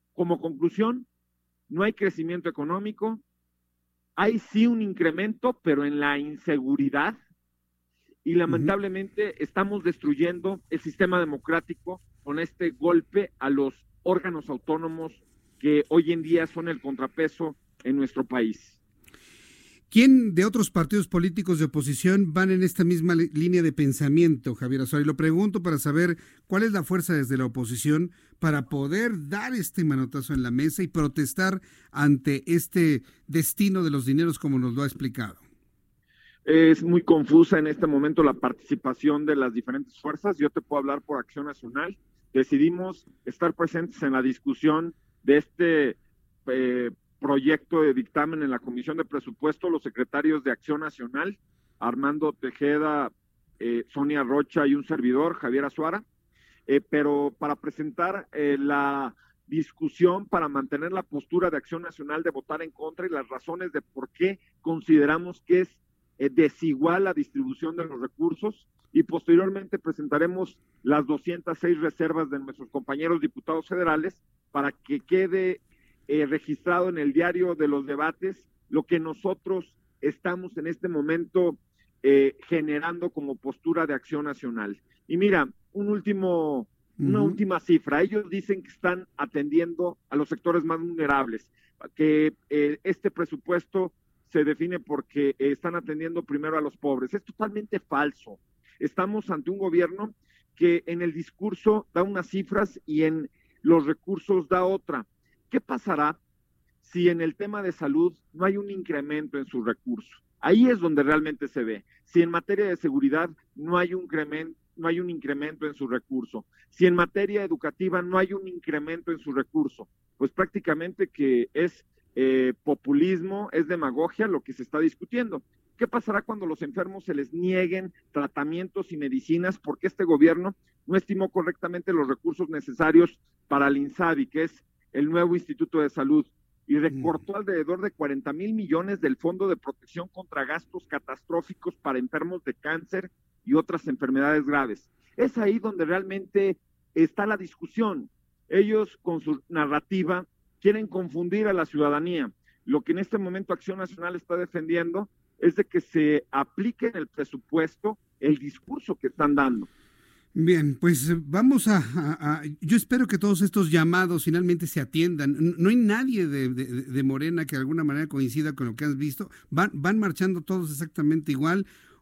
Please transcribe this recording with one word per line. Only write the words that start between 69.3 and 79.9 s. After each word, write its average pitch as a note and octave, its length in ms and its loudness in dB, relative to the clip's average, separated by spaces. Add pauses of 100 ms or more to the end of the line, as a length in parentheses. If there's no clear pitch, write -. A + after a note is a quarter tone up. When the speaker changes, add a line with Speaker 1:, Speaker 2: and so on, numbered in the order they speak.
Speaker 1:
presentaremos E3 800 -2 (240)
las C#3+ 240 2
doscientas E3+ 520 -4
seis E3+ 200 2
reservas D#3 500 -2
de C#3 80 -6
nuestros C3+ 320 -14
compañeros D3 520 -4
diputados - 460 -6
federales F3 480 -2 (360)
para C#3+ 200 -2
que - 280 -6
quede F#3 640 0 (460)
eh, D3+ 180 0
registrado F3 640 -2
en F3 80 -6
el C#3+ 160 0
diario F3 420 2
de D#3 120 0
los C#3+ 180 0
debates D#3+ 600 -4 (240)
lo D3+ 140 0
que E3+ 160 0
nosotros F3+ 760 -6 (280)